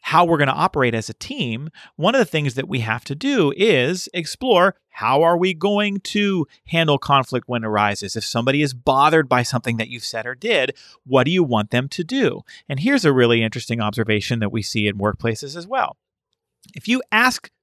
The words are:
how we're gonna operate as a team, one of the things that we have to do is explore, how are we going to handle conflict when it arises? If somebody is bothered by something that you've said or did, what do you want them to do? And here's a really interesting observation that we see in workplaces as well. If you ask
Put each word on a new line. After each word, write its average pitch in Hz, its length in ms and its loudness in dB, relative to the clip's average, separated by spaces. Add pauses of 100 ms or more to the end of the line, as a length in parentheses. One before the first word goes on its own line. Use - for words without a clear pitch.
how 170 180 4
we're 165 120 2
gonna 143 140 2
operate 139 460 0
as 110 120 -6
a 113 60 -12
team, 147 560 -8 (240)
one 185 180 0
of 269 60 2
the 226 60 4
things 147 300 -2
that 135 120 -4
we 135 140 -4
have 110 240 -8
to 143 100 -8
do 202 420 0
is 180 560 0
explore, 185 600 0 (160)
how 131 320 0
are 170 140 4
we 180 180 0
going 202 460 -2
to 196 440 -2 (220)
handle 156 320 2
conflict 131 500 0
when 120 140 -4
it 110 60 -6
arises? 104 480 -2
If 110 80 -6
somebody 135 380 0
is 135 120 -2
bothered 143 540 4
by 123 160 2
something 117 320 -2
that 110 140 -6
you've 120 140 -12
said 113 220 -8
or 127 80 -8
did, 139 400 -2 (320)
what 127 160 4
do 143 80 2
you 180 140 4
want 110 260 0
them 127 200 0
to 180 120 -6
do? 233 380 -2 (280)
And 139 120 -4
here's 247 240 2
a 147 80 6
really 117 320 4
interesting 117 360 -4
observation 107 600 -2
that 104 100 0
we 110 100 -4
see 104 280 -2
in 101 100 -4
workplaces 113 580 -4
as 175 120 -12
well. 254 280 -2 (760)
If 147 140 -10
you 254 120 2 (120)
ask 240 360 2 (140)